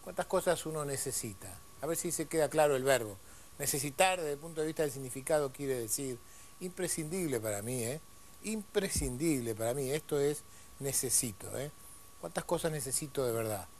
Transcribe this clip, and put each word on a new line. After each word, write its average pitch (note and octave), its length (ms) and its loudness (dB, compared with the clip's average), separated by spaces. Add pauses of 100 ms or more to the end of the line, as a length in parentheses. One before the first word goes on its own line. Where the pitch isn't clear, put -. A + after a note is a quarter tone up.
¿Cuántas F3+ 220 -2
cosas F3+ 380 2
uno D#3 200 -2
necesita? B2 680 -4 (300)
A C#3 40 -2
ver D#3+ 100 0
si E3+ 160 -2
se D#3+ 140 -2
queda D#3 220 4
claro D3 280 8
el C3 80 2
verbo. A#2 320 4 (420)
Necesitar, D3 600 2
desde D3+ 160 -2
el C#3 40 -6
punto D#3+ 220 -6
de D#3 80 2
vista D#3+ 160 0
del C#3+ 80 0
significado, C3+ 580 0
quiere C3+ 260 -2
decir A#2+ 420 -2 (420)
imprescindible E3+ 800 0
para G#2 220 0
mí, B2 200 -2
¿eh? B2+ 180 -2 (440)
Imprescindible D3+ 1120 0
para A2+ 180 2
mí. C3+ 160 0
Esto D3+ 300 0
es C#3+ 220 2 (360)
necesito, B2 800 0
¿eh? C#3+ 140 -4 (480)
¿Cuántas E3+ 240 -4
cosas E3 260 2
necesito C#3 560 -2
de A#2+ 60 2
verdad? G#2+ 340 -2 (120)